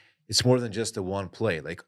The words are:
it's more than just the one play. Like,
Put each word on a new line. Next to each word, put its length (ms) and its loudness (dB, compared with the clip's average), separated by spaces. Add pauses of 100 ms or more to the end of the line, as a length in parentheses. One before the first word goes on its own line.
(300)
it's 160 0
more 140 6
than 120 -4
just 220 -4
the 100 -4
one 240 -4
play. 320 -2
Like, 280 -10